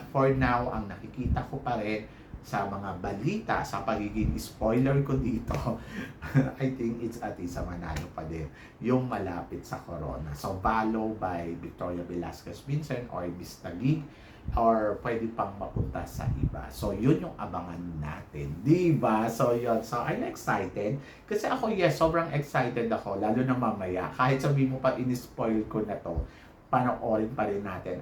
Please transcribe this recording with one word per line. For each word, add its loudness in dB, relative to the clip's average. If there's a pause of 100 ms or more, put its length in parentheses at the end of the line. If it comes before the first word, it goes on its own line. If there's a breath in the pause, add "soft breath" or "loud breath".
for 6
now, 4
ang -4
nakikita 0
ko -6
pa 0
rin -2 (380 loud breath)
sa -2
mga -6
balita, 0
sa -4
pagiging 0
spoiler 2
ko 2
dito, 0 (560 loud breath)
<laughs> 2
I 2
think -2
it's -6
Atisa -4
Manalo -4
pa -8
din, -6 (340 loud breath)
yung 2
malapit -6
sa -8
corona. -6
So, -6
follow 2
by -4
Victoria -6
Velasquez -8
Vincent -4
or -4
Miss -10
Taguig, 2 (480 loud breath)
or 4
pwede 0
pang -2
mapunta -4
sa -2
iba. 0
So, -2
yun 6
yung -6
abangan -6 (160)
natin. -8
Di 6
ba? 4
So, 2
yun. 2
So, -2
I'm 0
excited. -2 (240 loud breath)
Kasi 0
ako, 0
yes, 4
sobrang 4
excited 0
ako. -2
Lalo 4
na 4
mamaya. 0
Kahit 4
sabihin 4
mo -4
pa, 4
in-spoil 0
ko -2
na -4
to, -6 (560 loud breath)
panoorin 2
pa 0
rin -2
natin -6